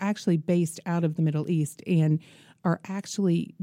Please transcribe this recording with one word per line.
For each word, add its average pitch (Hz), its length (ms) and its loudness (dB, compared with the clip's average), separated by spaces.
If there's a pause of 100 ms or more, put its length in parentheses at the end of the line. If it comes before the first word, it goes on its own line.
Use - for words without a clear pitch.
actually 196 340 0
based 170 480 0
out 170 180 -2
of 160 120 0
the 165 80 -2
Middle 151 280 0
East 156 360 -2
and 156 320 4 (440)
are 170 220 0
actually 190 800 -2